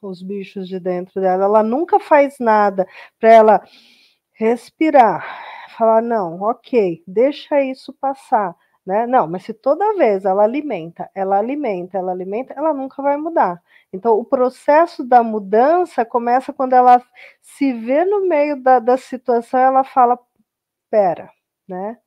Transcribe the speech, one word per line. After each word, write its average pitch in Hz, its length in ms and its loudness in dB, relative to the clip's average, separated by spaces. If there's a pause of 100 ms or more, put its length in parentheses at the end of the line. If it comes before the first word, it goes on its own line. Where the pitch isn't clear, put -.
os 190 200 -14
bichos 190 460 -12
de 185 120 -10
dentro 180 420 -6
dela, 190 240 0
ela 214 180 2
nunca 294 360 -2
faz 285 400 2
nada 208 480 0 (320)
pra 226 120 4
ela 214 300 8 (720)
respirar, 240 920 0 (540)
falar, 226 240 2
"Não, 196 400 -4
ok, 202 680 -2
deixa 277 540 -2
isso 262 320 -8
passar", 233 600 -4 (300)
né? 208 220 -2
Não, 240 200 2
mas 170 160 -10
se 220 100 -12
toda 381 420 -2
vez 208 300 0
ela 196 180 2
alimenta, 214 720 -6
ela 196 220 -2
alimenta, 208 600 -6
ela 185 140 -6
alimenta, 190 420 -10
ela 311 200 -4
nunca 269 280 -12
vai 285 160 -2
mudar. 294 440 -4 (300)
Então, 208 280 0
o 233 60 -6
processo 294 800 0
da 240 200 4
mudança 233 800 0
começa 240 480 -2
quando 262 200 -4
ela 247 280 6 (400)
se - 320 -4
vê 240 320 -2
no 392 220 0
meio 294 340 0
da, 254 180 4
da 247 180 0
situação, 247 640 -4
ela 262 240 2
fala, 247 360 0 (720)
"Pera", 196 400 -2 (380)
né? 196 400 -10